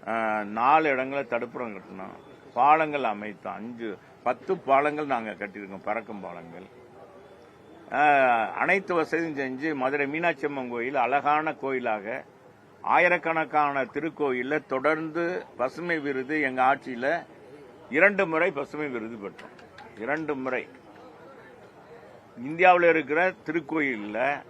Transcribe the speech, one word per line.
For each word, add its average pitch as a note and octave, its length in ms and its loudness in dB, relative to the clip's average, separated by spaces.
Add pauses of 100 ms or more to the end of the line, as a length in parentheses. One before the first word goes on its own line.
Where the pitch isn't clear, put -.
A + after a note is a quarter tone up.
ஆ, A2 380 0
நாலு B2+ 440 4
இடங்களை C3+ 360 -2
தடுப்பணை B2 480 -4
கட்டணும், F#2+ 420 -14 (400)
பாலங்கள் D3 480 4
அமைத்தோம், G#2 560 -4
அஞ்சு, A2+ 320 -10 (320)
பத்து C3 360 -2
பாலங்கள் D3 480 2
நாங்க A#2 240 -2
கட்டியிருக்கோம், G2 540 -10
பறக்கும் G#2+ 360 -6
பாலங்கள். F2 460 -14 (1300)
ஆ, B2+ 80 0 (500)
அனைத்து F3+ 440 0
வசதியும் D#3+ 440 -2
செஞ்சு C3+ 360 -4
மதுரை C#3 320 0
மீனாட்சி D#3+ 400 -2
அம்மன் C3+ 240 -6
கோயில் A#2+ 240 -4
அழகான C#3+ 600 2
கோயிலாக, A#2+ 680 -4 (580)
ஆயிரக்கணக்கான D3+ 1000 2
திருக்கோயில்ல C#3 840 -2
தொடர்ந்து D#3+ 760 -2 (120)
பசுமை D#3+ 420 -2
விருது C#3 420 -2
எங்க C3 220 0
ஆட்சியில C3 440 0 (840)
இரண்டு F#3+ 360 4
முறை D#3+ 240 2
பசுமை C#3+ 380 -6
விருது A#2 280 -8
பெற்றோம். G2 380 -12 (440)
இரண்டு D3 360 -4
முறை B2+ 340 -4 (1700)
இந்தியாவுல F3 480 6
இருக்கிற D#3 320 4 (240)
திருக்கோயில்ல C#3 760 -2 (320)